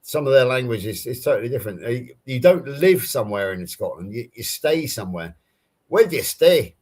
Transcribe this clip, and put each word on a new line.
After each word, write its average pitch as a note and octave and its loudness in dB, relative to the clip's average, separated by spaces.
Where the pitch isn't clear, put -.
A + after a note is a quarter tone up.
some D3+ -4
of C3+ 2
their C3+ 8
language B2 -2
is, G#2 -8
is A#2+ -8
totally A#2+ 0
different. G#2 -6
You, B2 -6
you C3 -6
don't F3 4
live C#3+ 2
somewhere G2+ -2
in F2+ -8
Scotland. F2+ -10
You, A2+ -10
you A#2 -14
stay D#3 -2
somewhere. F2 -8
Where G#3+ 4
do F3 -4
you A2+ -2
stay? D#3+ 4